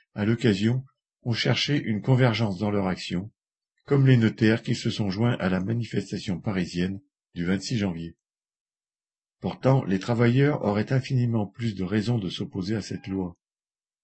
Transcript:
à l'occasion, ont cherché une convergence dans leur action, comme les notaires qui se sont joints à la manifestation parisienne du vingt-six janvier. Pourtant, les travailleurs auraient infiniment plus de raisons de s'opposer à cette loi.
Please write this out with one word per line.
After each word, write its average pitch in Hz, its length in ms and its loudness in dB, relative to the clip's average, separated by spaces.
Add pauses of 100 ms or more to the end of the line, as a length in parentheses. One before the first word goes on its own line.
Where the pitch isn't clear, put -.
(140)
à 104 120 -4
l'occasion, 117 580 2 (400)
ont 117 100 -2
cherché 131 480 0
une 107 200 -4
convergence 117 580 2
dans 104 100 0
leur 101 180 0
action, 92 440 -4 (540)
comme 139 200 4
les 131 120 8
notaires 110 440 4
qui - 140 -4
se 110 160 -2
sont 104 180 -2
joints 110 300 0
à 92 100 0
la 92 120 0
manifestation 104 760 -4
parisienne 92 600 -4 (340)
du 87 120 -6
vingt-six 95 320 -2
janvier. 85 400 -4 (1200)
Pourtant, 127 460 0
les 95 140 0
travailleurs 123 640 2
auraient 104 300 0
infiniment 120 540 0
plus 113 280 -6
de 95 80 -6
raisons 107 360 0
de 90 100 -4
s'opposer 98 460 -6
à 101 60 -4
cette - 260 -10
loi. 95 300 -4 (680)